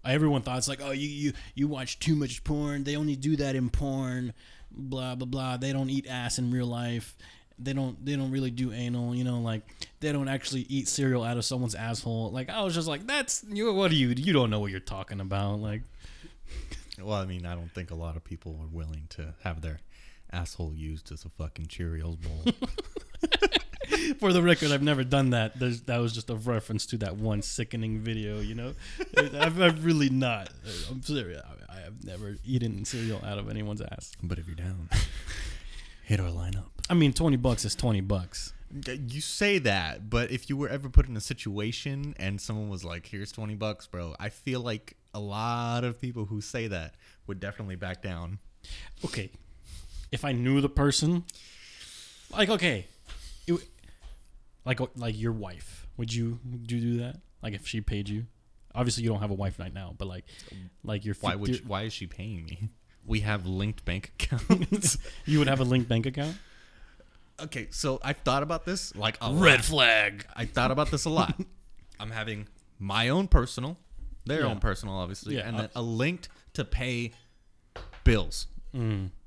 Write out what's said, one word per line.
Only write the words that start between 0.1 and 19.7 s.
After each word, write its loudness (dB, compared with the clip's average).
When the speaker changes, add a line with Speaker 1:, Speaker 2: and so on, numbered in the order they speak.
Speaker 1:
thought -2
it's 0
like, -4
"Oh, -2
you, -2
you, 0
you 2
watch -4
too 4
much -2
porn. 0
They 0
only 2
do 2
that 2
in 2
porn. -2
Blah, -6
blah, -6
blah. -2
They 0
don't 0
eat 0
ass -2
in 2
real 2
life. -2
They -2
don't, -2
they 0
don't 0
really 0
do -2
anal, 0
you 0
know, 2
like, 0
they 0
don't 0
actually -2
eat 0
cereal 4
out 0
of 0
someone's 0
asshole." -2
Like, -4
I -2
was 0
just 0
like, -4
"That's, -2
you, 2
what 6
do 6
you, 6
you 2
don't 8
know 2
what -2
you're -4
talking -8
about." 0
Like, -4
Speaker 2:
Well, -4
I -2
mean, -6
I -6
don't -8
think -8
a -8
lot -6
of -10
people -10
are -8
willing -6
to -10
have -4
their -6